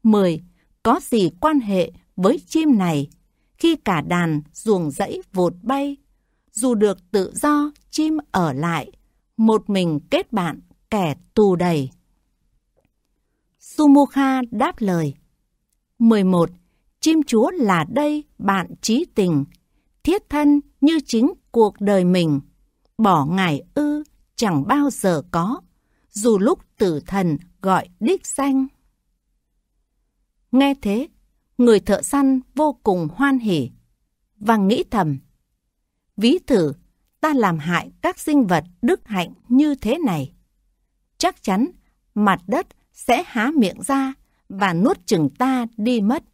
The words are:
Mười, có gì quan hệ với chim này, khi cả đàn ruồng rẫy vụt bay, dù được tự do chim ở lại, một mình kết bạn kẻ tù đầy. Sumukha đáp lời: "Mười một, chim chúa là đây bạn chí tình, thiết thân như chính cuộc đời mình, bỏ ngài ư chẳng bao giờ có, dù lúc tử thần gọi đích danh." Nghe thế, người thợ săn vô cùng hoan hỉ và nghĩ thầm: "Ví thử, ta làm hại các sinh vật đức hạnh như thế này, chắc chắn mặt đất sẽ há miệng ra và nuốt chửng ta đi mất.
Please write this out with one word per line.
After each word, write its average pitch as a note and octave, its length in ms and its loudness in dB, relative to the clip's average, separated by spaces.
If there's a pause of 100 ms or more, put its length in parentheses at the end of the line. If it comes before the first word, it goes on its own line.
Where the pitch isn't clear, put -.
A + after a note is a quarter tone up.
Mười, G3 400 2 (400)
có C4 200 2
gì G3 280 0 (100)
quan D4+ 200 2
hệ G3 320 -2 (240)
với A#3 300 2
chim D#4 320 2
này, D#3 320 -2 (440)
khi E4 220 0
cả F3+ 240 -2
đàn E3 420 -2 (100)
ruồng F3+ 380 -2
rẫy G3 320 -6 (100)
vụt F3 300 0
bay, C#4 340 -4 (560)
dù B3 220 -2
được G3+ 360 0
tự F#3+ 240 -2
do D4 380 0 (180)
chim D#4 280 -2 (120)
ở E3+ 220 -2
lại, D#3 400 -6 (440)
một A3 340 2
mình E3+ 300 0 (100)
kết - 220 -2
bạn F3 280 -4 (300)
kẻ F3+ 240 -2 (200)
tù G3+ 220 4
đầy. E3 340 -2 (1700)
Sumukha C#4 800 2 (100)
đáp C4+ 280 -4
lời: E3+ 360 -2 (840)
"Mười A3+ 260 4
một, F3 260 2 (500)
chim D#4+ 260 2
chúa A#3 240 2
là C4 380 0
đây D4 360 -4 (140)
bạn F#3+ 420 -4
chí C4+ 240 -2 (100)
tình, E3 300 0 (580)
thiết F#4 260 -2
thân D4 320 2 (200)
như D#4 260 2
chính A#3+ 260 0 (180)
cuộc G#3+ 300 2
đời G3 240 2
mình, E3+ 360 2 (580)
bỏ F3+ 280 2
ngài E3+ 360 -2 (120)
ư D4 300 -2 (320)
chẳng E3 300 -2
bao C#4+ 240 0
giờ F3 400 -2
có, G3 300 -4 (500)
dù G#3+ 280 0
lúc A#3+ 200 2 (200)
tử E3 280 0
thần F3+ 320 -2 (240)
gọi F#3 260 0 (120)
đích F4 260 -2
danh." C4+ 400 -2 (1900)
Nghe C#4 300 4
thế, A3 260 -2 (500)
người A#3 220 6
thợ - 220 -2
săn C4+ 380 0 (140)
vô D4 280 0
cùng F3+ 320 0
hoan C4+ 240 0
hỉ E3 320 -2 (680)
và A3 200 0
nghĩ G3+ 340 0
thầm: D#3 280 -2 (960)
"Ví B3 300 2
thử, E3+ 260 0 (480)
ta D4+ 140 0
làm F#3+ 240 0
hại E3 320 -4 (100)
các B3+ 180 -4
sinh C#4+ 280 0
vật E3+ 180 0 (180)
đức D#4 220 0
hạnh F#3 280 -6 (160)
như C#4+ 260 2
thế C4+ 240 -4
này, E3+ 360 -4 (840)
chắc F4+ 240 -2
chắn G#3+ 240 0 (480)
mặt G3 320 2
đất C4+ 200 -4 (260)
sẽ B3+ 340 -2
há A#3 300 -4
miệng G3 260 0
ra C4+ 320 -4 (340)
và F#3+ 260 -2
nuốt A#3+ 320 0
chửng D#3+ 320 0
ta B3+ 280 -2 (100)
đi A3+ 240 -2
mất. G#3 340 -2